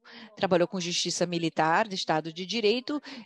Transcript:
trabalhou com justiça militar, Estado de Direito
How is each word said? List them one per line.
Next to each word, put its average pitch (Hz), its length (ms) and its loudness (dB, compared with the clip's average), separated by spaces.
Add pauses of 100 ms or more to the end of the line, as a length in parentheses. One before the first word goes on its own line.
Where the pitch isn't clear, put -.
(360)
trabalhou 175 320 4
com 196 100 -6
justiça 175 480 -2
militar, 170 640 2
Estado 165 400 -2
de 170 140 -10
Direito 233 560 0 (260)